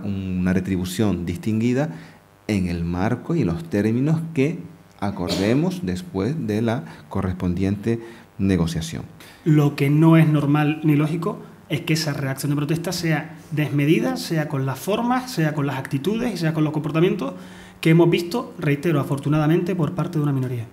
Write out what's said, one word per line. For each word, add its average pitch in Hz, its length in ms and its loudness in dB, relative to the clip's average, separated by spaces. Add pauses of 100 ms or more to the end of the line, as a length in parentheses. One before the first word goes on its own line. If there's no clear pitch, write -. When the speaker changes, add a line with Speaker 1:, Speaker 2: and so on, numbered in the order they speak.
Speaker 1:
una 92 480 0
retribución 92 720 0
distinguida 113 640 0 (580)
en 95 200 0
el 85 160 -4
marco 101 500 -2
y 170 80 2
en 101 60 2
los 82 200 -4
términos 120 520 2 (160)
que 139 240 0 (400)
acordemos 98 840 0
después 95 540 -2 (100)
de 104 160 0
la 120 220 0 (260)
correspondiente 95 920 -2 (380)
negociación. 85 680 0 (400)
Speaker 2:
Lo 147 320 4
que 139 140 0
no 160 280 8
es 160 100 8
normal 151 560 2
ni 151 120 4
lógico 165 460 -2 (260)
es 143 140 -4
que 160 120 -2
esa 156 200 -2
reacción 135 380 -4
de 143 60 0
protesta 160 340 -2
sea 160 460 -2 (140)
desmedida, 151 680 2
sea 156 300 -2
con 135 180 -2
las 135 120 -4
formas, 240 540 -2
sea 151 240 0
con 143 100 -2
las 139 120 -4
actitudes 202 560 -2
y 175 40 -6
sea 160 160 -2
con 156 100 0
los 147 100 0
comportamientos 165 600 0 (480)
que 165 80 2
hemos 165 200 8
visto, - 500 0
reitero, 151 400 0
afortunadamente 156 760 0
por 151 200 -2
parte 151 240 -2
de 147 40 0
una 147 100 0
minoría. 127 400 -4